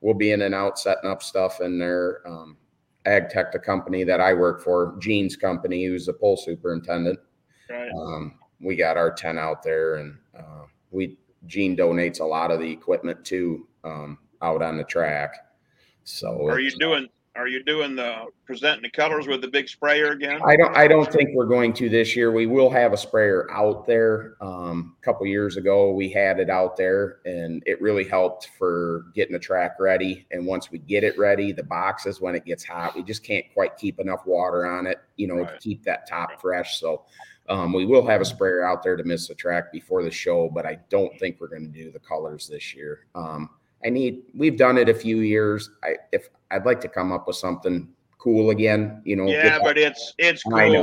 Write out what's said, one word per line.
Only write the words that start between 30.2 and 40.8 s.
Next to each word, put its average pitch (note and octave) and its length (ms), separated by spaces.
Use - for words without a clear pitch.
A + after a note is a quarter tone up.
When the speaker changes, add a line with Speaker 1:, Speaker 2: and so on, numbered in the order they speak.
Speaker 1:
And F2 120
once F#2 280
we E2+ 60
get G2 260
it G#2 120
ready, G2+ 360
the - 100
boxes, F2+ 580
when F2+ 140
it E2+ 100
gets E2+ 200
hot, E2+ 320
we F2+ 80
just G#2+ 180
can't G#2 220
quite G2 220
keep G2 240
enough F#2 260
water F2 400
on F2+ 220
it, F2+ 100
you G2+ 120
know, F2 80
to F2 80
Speaker 2:
Right. - 160
Speaker 1:
keep G#2+ 240
that - 240
top E2+ 320
fresh. F2+ 400
So, D#2+ 240
um, F2+ 240
we F#2 140
will B2 200
have G#2+ 140
a F#2+ 40
sprayer F#2 400
out F2+ 180
there F#2 140
to E2 80
miss E2+ 240
the E2 60
track F2 380
before F2+ 300
the E2 80
show, E2+ 400
but D#2 160
I D#2 120